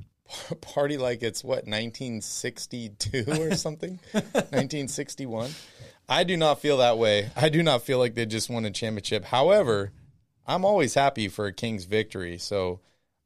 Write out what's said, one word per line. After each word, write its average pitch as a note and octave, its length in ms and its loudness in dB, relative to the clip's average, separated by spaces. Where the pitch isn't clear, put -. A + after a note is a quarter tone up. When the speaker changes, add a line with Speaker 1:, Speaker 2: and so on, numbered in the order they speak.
Speaker 1:
<laughs> - 340 -12
Party D3 360 -2
like B2 280 -2
it's, A2 180 -4
what, B2+ 240 -4
nineteen A2+ 540 -6
sixty-two A#2 1040 -6
or D#3 280 0
Speaker 2:
<laughs> - 20 0
Speaker 1:
something? E3 420 -6
Nineteen C#3 340 -2
sixty-one? B2 640 -6
I C#3+ 140 4
do F3+ 140 2
not D#3 240 4
feel D3 160 4
that A#2+ 220 6
way. G#2 380 4
I C#3+ 120 4
do D#3+ 160 4
not C#3 180 4
feel C3 160 0
like B2 160 2
they A#2 120 -2
just G#2+ 220 -4
won A#2 160 -4
a G#2+ 60 -2
championship. G#2+ 540 -4
However, B2+ 680 4
I'm F3 180 -2
always F#3+ 300 2
happy C3+ 320 2
for G#2 200 -4
a G2 60 -4
Kings A2 320 -6
victory, F#2+ 540 -2
so F#2 400 -4